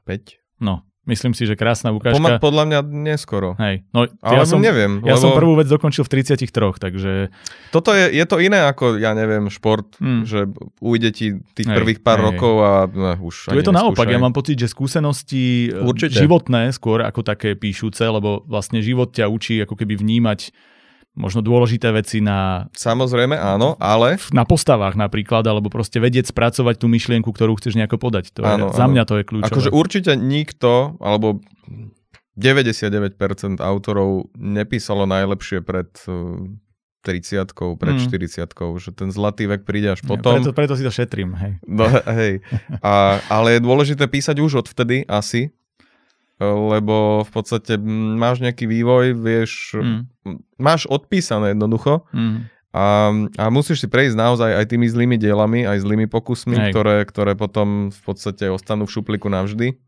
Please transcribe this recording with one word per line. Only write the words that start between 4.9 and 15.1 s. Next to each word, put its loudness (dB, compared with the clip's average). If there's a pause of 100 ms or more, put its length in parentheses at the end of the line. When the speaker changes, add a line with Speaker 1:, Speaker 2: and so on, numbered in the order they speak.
Speaker 2:
ja 2
som 6
Speaker 1:
lebo 6
Speaker 2:
prvú 6
vec 4
dokončil 2
v -2
tridsiatich 0
troch, 0
takže -4 (360)
Speaker 1:
Toto 2
je, 4
je 2
to 0
iné 4
ako, 2
ja 0
neviem, 0
šport, 0 (140)
Speaker 2:
Mm. -2
Speaker 1:
že -2 (300)
ujde 0
ti -6 (240)
tých -6
Speaker 2:
Hej, 0
Speaker 1:
prvých 0
pár 4
Speaker 2:
hej, 2
hej. 4
Speaker 1:
rokov 2
a, 6 (140)
ne, -2
už -10 (100)
Speaker 2:
Tu -10
je 0
Speaker 1:
ani 2
Speaker 2:
to 4
naopak, 4
Speaker 1:
neskúšaj. 0
Speaker 2:
ja 2
mám 2
pocit, -2
že -2
skúsenosti, -2 (240)